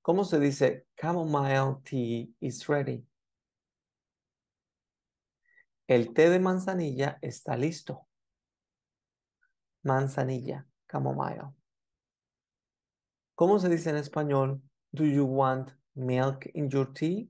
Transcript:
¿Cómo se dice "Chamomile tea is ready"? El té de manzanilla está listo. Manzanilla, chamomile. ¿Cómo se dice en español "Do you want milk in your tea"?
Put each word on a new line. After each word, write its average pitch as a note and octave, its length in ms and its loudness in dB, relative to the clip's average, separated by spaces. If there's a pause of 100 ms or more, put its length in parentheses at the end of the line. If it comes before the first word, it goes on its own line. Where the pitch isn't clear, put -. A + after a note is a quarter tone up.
¿Cómo F#3 240 2
se E3 140 0
dice C#3+ 480 2 (100)
"Chamomile C#3 840 0
tea A#2 460 -4 (100)
is B2+ 300 -6
ready"? C#3 360 -2 (2750)
El A#2 260 4
té D#3+ 160 8
de F3+ 80 4
manzanilla F#3 840 -2
está - 360 -6
listo. D3 500 -6 (1800)
Manzanilla, C3+ 840 -2 (240)
chamomile. C3+ 640 -6 (1800)
¿Cómo F#3+ 240 4
se F3+ 100 2
dice E3 220 0
en D3 60 0
español C#3 680 -2 (300)
"Do D3+ 120 0
you C#3+ 200 4
want C3 480 0 (220)
milk C3 600 0
in D3 160 -2
your C3+ 220 0
tea"? F3+ 380 -2